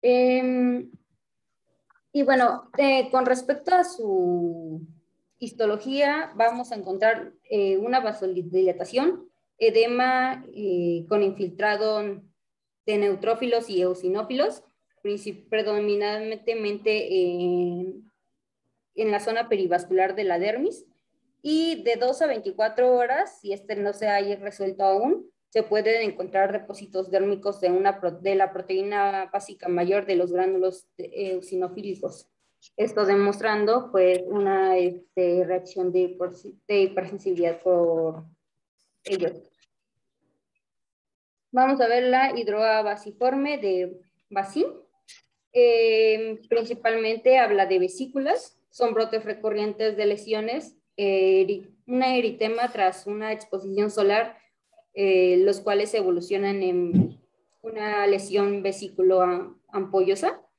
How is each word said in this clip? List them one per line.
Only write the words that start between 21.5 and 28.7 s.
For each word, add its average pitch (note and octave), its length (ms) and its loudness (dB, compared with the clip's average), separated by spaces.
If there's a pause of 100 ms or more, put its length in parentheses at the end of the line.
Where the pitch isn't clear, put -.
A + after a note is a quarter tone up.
de A#3 120 2
dos B3+ 240 0
a D#4+ 60 2
veinticuatro A3 680 0
horas, B3+ 480 0
si G3+ 120 -8
este G3+ 240 -6
no G3+ 180 -2
se G#3+ 140 -4
haya G3+ 280 0
resuelto G3 480 -6
aún, G#3+ 460 2 (200)
se A3 140 0
pueden A3 440 2
encontrar F#3+ 440 -2
depósitos G3 580 -8
dérmicos G3 500 0
de, F3+ 100 2
una F#3+ 300 2
pro-, E3+ 120 -2
de F#3 240 -2
la F#3+ 160 2
proteína G3 800 -2